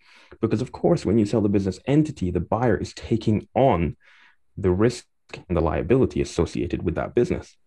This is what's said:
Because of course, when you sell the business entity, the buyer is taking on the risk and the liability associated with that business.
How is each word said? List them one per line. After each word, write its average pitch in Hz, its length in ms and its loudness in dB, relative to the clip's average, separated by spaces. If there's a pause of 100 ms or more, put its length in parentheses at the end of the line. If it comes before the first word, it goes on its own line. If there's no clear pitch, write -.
(400)
Because 110 200 0
of 127 120 -6
course, - 340 2
when 104 120 2
you 104 60 4
sell 107 160 0
the 104 80 2
business 98 380 0
entity, 147 440 0
the 87 100 -2
buyer 110 360 0
is - 180 -6
taking - 600 -2
on 87 420 2 (600)
the 95 140 0
risk 104 360 0 (420)
and 87 80 -2
the 80 60 2
liability 82 580 0
associated - 600 -2
with 80 140 -4
that 62 180 -6
business. - 420 -2 (100)